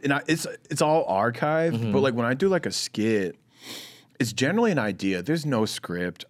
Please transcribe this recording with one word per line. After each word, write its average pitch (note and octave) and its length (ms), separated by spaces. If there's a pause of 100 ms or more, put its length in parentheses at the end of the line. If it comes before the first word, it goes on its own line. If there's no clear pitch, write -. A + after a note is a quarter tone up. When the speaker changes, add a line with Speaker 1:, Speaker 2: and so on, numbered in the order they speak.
Speaker 1:
And C#3 80
I, C#3+ 160
it's, E3 180 (240)
it's D3+ 120
all D#3 260
archived, D3 720
Speaker 2:
Mm-hmm. A2+ 140
Speaker 1:
but, C3+ 80
like, C3 140
when A#2 100
I B2 80
do, F#3+ 160
like, F3 160
a F#2+ 60
skit, G#2+ 680 (840)
it's A#2 140
generally G3 380
an D#3 60
idea. G2 460
There's D3+ 220
no A#2 200
script. F2 640